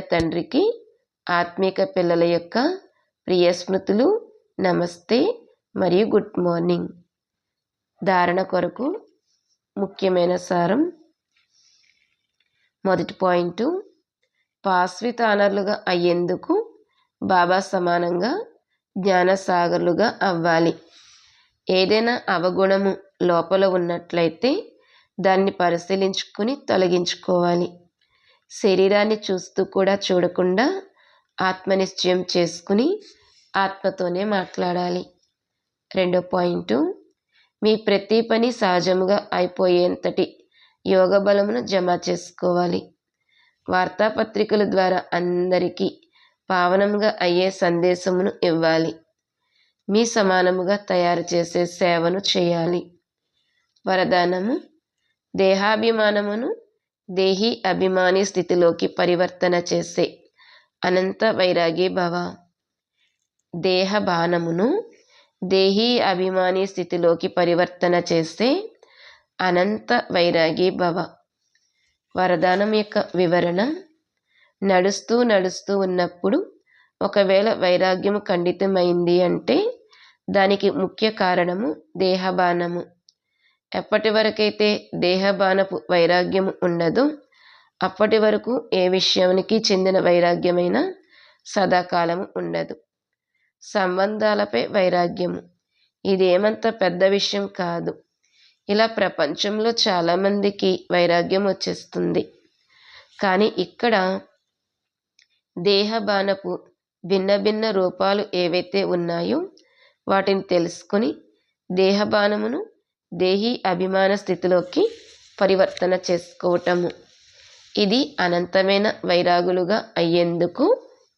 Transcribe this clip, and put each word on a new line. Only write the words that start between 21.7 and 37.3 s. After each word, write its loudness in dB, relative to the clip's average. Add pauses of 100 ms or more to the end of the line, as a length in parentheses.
అవగుణము 0 (300)
లోపల 2
ఉన్నట్లయితే -2 (680)
దాన్ని 2
పరిశీలించుకుని -2 (160)
తొలగించుకోవాలి. 0 (840)
శరీరాన్ని 2 (100)
చూస్తూ -4
కూడా 0
చూడకుండా 0 (720)
ఆత్మనిశ్చయం -2 (120)
చేసుకుని 0 (680)
ఆత్మతోనే -4
మాట్లాడాలి. -4 (880)
రెండో 0
పాయింట్, -2 (840)